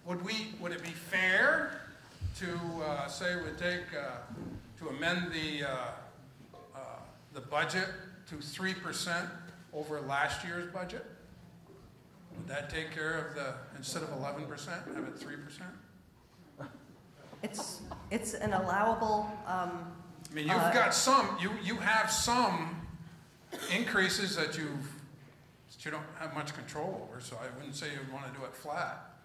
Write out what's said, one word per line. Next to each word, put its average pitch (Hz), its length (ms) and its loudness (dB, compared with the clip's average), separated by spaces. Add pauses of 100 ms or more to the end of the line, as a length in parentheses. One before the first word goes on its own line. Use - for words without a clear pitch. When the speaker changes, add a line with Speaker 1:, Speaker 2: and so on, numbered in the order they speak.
Speaker 1:
would 175 180 -2
we, 214 380 -2
would 175 120 -2
it 165 100 -4
be 170 80 -4
fair 190 880 4 (580)
to, 175 200 -2 (260)
uh, 143 220 0
say 180 300 0
we 160 220 -2
take, 175 260 0 (120)
uh, 131 220 -4 (600)
to 160 100 -6
amend 165 440 2
the, 151 340 0
uh, 131 100 0 (960)
uh, 135 40 -10 (540)
the 139 80 -8
budget 160 480 2 (400)
to 160 80 -8
three 185 380 -2
percent 175 560 0 (420)
over 147 300 -2
last 143 420 2
year's 175 260 -4
budget? 180 360 -6 (1300)
Would - 120 -8
that 143 200 -4
take 160 240 -2
care 160 360 0
of 147 60 -8
the, 139 200 -2 (220)
instead 156 260 -4
of 147 100 -4
eleven 143 320 -4
percent, 170 380 -6 (120)
have - 100 -2
it - 120 -6
three - 200 -8
percent? - 340 -10 (1700)
Speaker 2:
It's, - 380 -6 (300)
it's 220 240 0
an 208 180 2
allowable, 214 760 6 (160)
um, 175 460 0 (380)
Speaker 1:
I 147 40 -10
mean, 151 140 0
you've 185 80 6
Speaker 2:
uh, 165 160 8
Speaker 1:
got 233 220 8
some, - 460 8
you, 190 100 2 (120)
you 202 140 0
have 214 340 6
some 180 720 4 (920)
increases 190 640 4
that 151 220 2
you've 147 320 -2 (960)
you 156 60 -2
don't 151 120 -2 (160)
have 151 160 -4
much 147 200 -2
control - 540 -4
over, 123 120 -10
so 123 220 -8
I 127 140 -6
wouldn't 143 180 -8
say 160 180 -4
you'd 135 200 -6
wanna 135 240 -8
do 135 80 -6
it - 100 -8
flat. - 560 -4 (140)